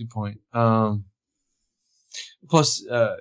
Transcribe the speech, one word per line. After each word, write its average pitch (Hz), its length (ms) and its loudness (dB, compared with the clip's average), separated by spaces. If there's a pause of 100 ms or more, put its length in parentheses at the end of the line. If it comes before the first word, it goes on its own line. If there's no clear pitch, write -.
a - 20 -12
good 113 80 -12
point. 104 280 -8 (160)
Um, 110 500 2 (1400)
plus, - 400 2
uh, 110 320 0